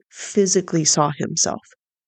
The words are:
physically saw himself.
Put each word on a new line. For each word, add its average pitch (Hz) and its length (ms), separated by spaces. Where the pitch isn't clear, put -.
physically 180 720
saw 151 320
himself. - 440